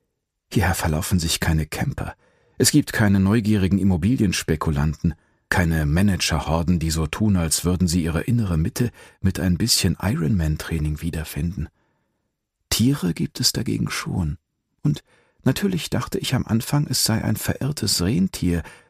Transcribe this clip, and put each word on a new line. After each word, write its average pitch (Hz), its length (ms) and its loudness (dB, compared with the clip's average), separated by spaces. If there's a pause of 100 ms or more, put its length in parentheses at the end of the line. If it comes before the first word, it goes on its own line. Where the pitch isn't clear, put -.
(520)
Hierher 87 220 2
verlaufen 87 440 0
sich 82 220 -2
keine 78 260 0
Camper. - 480 -6 (440)
Es - 120 4
gibt 143 220 2
keine 101 280 4
neugierigen 98 580 2
Immobilienspekulanten, 82 1400 0 (340)
keine 82 380 2
Managerhorden, 82 920 2
die 80 120 0
so 78 160 0
tun, 104 300 0
als 82 280 0
würden 90 240 2
sie 85 140 2
ihre 82 200 0
innere 104 360 0
Mitte 110 320 0 (300)
mit 95 200 0
ein 90 160 2
bisschen 95 440 0
Ironman-Training 82 1000 -2
wiederfinden. 80 680 -6 (1000)
Tiere 147 460 2
gibt - 260 -6
es - 120 0
dagegen - 380 -4
schon. 82 460 -4 (460)
Und 151 200 -2 (400)
natürlich 180 460 -2
dachte - 300 -4
ich - 160 -4
am 117 120 -2
Anfang, 127 400 0
es - 180 -2
sei 110 200 0
ein 110 120 0
verirrtes - 680 -4
Rentier, 95 600 0 (280)